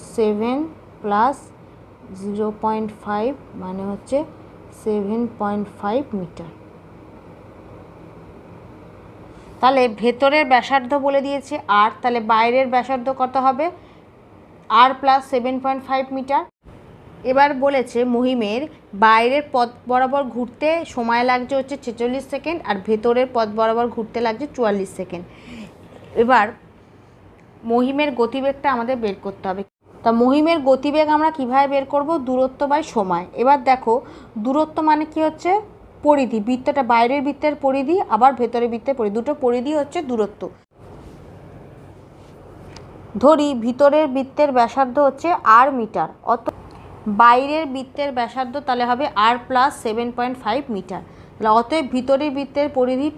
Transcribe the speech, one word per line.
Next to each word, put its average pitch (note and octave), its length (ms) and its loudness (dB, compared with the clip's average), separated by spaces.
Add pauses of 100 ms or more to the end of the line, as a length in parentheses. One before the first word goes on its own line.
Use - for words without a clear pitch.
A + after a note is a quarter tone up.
(140)
সেভেন A3 440 -2 (440)
প্লাস A3 340 0 (840)
জিরো G#3 260 -4 (180)
পয়েন্ট A3 260 -4 (140)
ফাইভ, G#3+ 260 -4 (320)
মানে F#3 280 -10
হচ্ছে G3+ 280 -6 (640)
সেভেন G#3+ 380 -2 (180)
পয়েন্ট G#3 280 -4 (140)
ফাইভ A3 220 -2 (160)
মিটার। E3 320 -12 (3000)
তাহলে C4 220 4 (200)
ভেতরের C#4 500 2
ব্যাসার্ধ B3 400 2 (140)
বলে C#4 200 2
দিয়েছে C#4 280 -6 (260)
আর, A3 100 4 (100)
তাহলে A#3+ 200 -2 (120)
বাইরের A#3+ 420 4
ব্যাসার্ধ B3 320 -2 (140)
কত B3+ 140 -2 (120)
হবে? C4+ 200 0 (1160)
আর C4 80 8 (100)
প্লাস C4+ 200 4 (120)
সেভেন B3+ 300 0
পয়েন্ট C4+ 260 -4
ফাইভ C4 160 -2 (120)
মিটার। C#4 260 -2 (880)
এবার C#4 200 4 (140)
বলেছে C4 340 0 (180)
মহিমের B3 460 -2 (420)
বাইরের A#3+ 400 4 (100)
পথ A#3+ 140 2 (220)
বরাবর B3+ 320 2 (120)
ঘুরতে B3 340 -4 (260)
সময় A#3 360 0
লাগছে B3 280 -2
হচ্ছে C4+ 260 -6
ছেচল্লিশ A#3+ 480 -4
সেকেন্ড, D4+ 260 -6 (100)
আর G#3 80 -2 (100)
ভেতরের A#3+ 480 0
পথ A3+ 140 0 (100)
বরাবর A3+ 360 0
ঘুরতে A3+ 320 -8
লাগছে A3+ 200 -4 (100)
চুয়াল্লিশ G3+ 420 -2
সেকেন্ড। F3+ 260 -10 (1000)
এবার A#3 240 4 (1200)
মহিমের C4 400 2 (100)
গতিবেগটা C4+ 540 -2
আমাদের A#3+ 300 -2
বের G3 220 -4
করতে G3 240 -10
হবে। F#3+ 120 -6 (420)
তা A#3 80 4 (100)
মহিমের D4+ 360 4 (100)
গতিবেগ C#4+ 380 2 (100)
আমরা D#4 220 2
কিভাবে C4 360 2
বের C4+ 200 0
করব? C#4+ 140 0 (200)
দূরত্ব C4 320 0 (120)
by D4+ 100 2 (120)
সময়। F#3 300 0 (180)
এবার C#4 160 6 (120)
দেখো B3 240 2 (500)
দূরত্ব D#4 320 0 (120)
মানে D4+ 240 2
কি D#4+ 140 -4
হচ্ছে? D#4 240 -4 (560)
পরিধি, C4 400 2
বৃত্তটা B3+ 360 -2 (100)
বাইরের A#3+ 340 2
বৃত্তের D4 280 -2 (100)
পরিধি, C4+ 320 0 (180)
আবার B3+ 260 6
ভেতরের A#3 320 -2
বৃত্তের C4 260 -4
পরিধি, G#3 200 -2
দুটো B3 140 -2 (120)
পরিধি B3 360 0
হচ্ছে C#4+ 180 -6 (120)
দূরত্ব। G#3 320 -4 (2750)
ধরি D4 240 6 (160)
ভিতরের C#4+ 500 4
বৃত্তের C4+ 440 0
ব্যাসার্ধ A#3+ 380 0 (100)
হচ্ছে C4+ 220 -2 (300)
আর B3+ 80 8 (120)
মিটার, F#3+ 300 -4 (240)
অত B3+ 120 -4 (760)
বাইরের C#4 440 6 (100)
বৃত্তের C#4 440 -6
ব্যাসার্ধ B3 360 -4 (120)
তাহলে B3 240 0
হবে B3 140 0 (220)
আর A#3 80 4 (140)
প্লাস C4 220 2 (140)
সেভেন A#3 320 -4
পয়েন্ট B3 280 -4
ফাইভ A#3 180 -2 (120)
মিটার। F#3 280 -8 (320)
তাহলে G#3+ 160 0 (100)
অতএব D4+ 240 0 (100)
ভিতরের C4+ 420 0
বৃত্তের C#4+ 320 -2 (100)
পরিধি B3+ 400 0